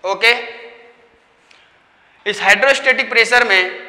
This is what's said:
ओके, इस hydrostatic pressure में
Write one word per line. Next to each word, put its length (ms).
ओके, 280
इस 160
hydrostatic 680
pressure 340
में 440